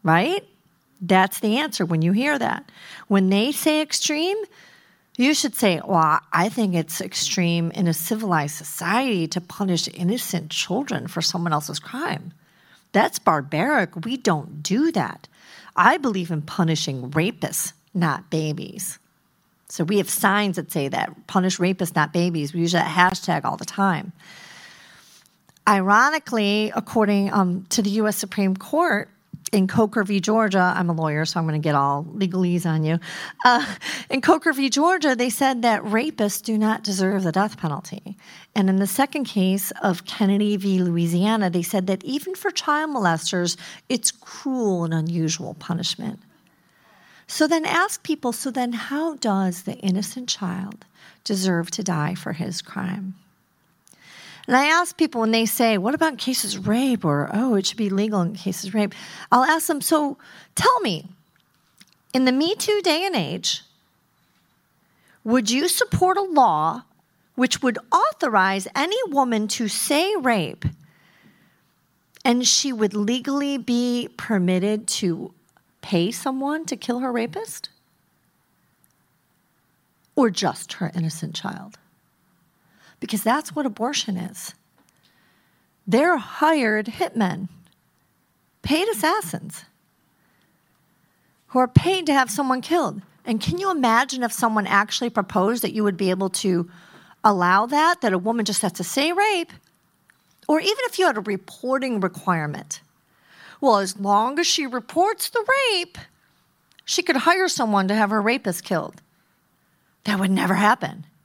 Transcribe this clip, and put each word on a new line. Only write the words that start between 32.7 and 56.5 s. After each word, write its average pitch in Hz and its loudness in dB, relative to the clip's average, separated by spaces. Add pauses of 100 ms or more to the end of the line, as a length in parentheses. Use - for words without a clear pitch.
you. 160 0 (460)
Uh, 247 6 (440)
in 269 0
Coker 311 4
v. 269 0
Georgia, 302 2
they 247 0
said 262 0
that 226 4
rapists 214 0
do 220 -2
not 214 0
deserve 190 0
the 165 0
death 202 0
penalty. - -8 (380)
And 190 4
in 190 4
the 196 2
second 269 0
case 190 0 (100)
of 180 0
Kennedy 208 0
v. 190 0
Louisiana, 175 2
they 170 0
said 185 -2
that 190 -2
even 294 -6
for 381 -4
child 302 -2
molesters, 175 0 (320)
it's - -2
cruel 214 -2
and 165 -2
unusual 160 -2
punishment. - -6 (1080)
So 311 0
then 320 0
ask 370 -2
people, 285 -4
"So 262 -6
then 240 -4
how 294 -4
does 190 -2
the - -8
innocent 214 -4
child 185 -8 (380)
deserve 185 0
to 208 -6
die 175 -2
for - -8
his 165 -6
crime?" 190 -8 (1300)
And 247 4
I 277 6
ask 339 2
people 302 0
when 220 2
they 226 2
say, 220 2
"What 208 0
about 311 0
in 233 -12
cases 240 -4